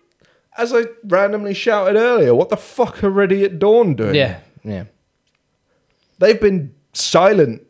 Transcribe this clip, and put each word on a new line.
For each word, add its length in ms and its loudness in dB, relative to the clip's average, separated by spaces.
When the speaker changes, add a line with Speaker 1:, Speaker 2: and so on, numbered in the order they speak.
Speaker 1:
as 160 -4
I 100 0
randomly 520 -2
shouted 420 0
earlier, 380 2
what 160 0
the 80 -4
fuck 440 -6
are 60 2
Ready 380 0
at 120 -6
Dawn 360 2
doing? 200 -2
Speaker 2:
Yeah, 260 -2
yeah. 220 -10
Speaker 1:
They've 200 4
been 360 0
silent. 760 2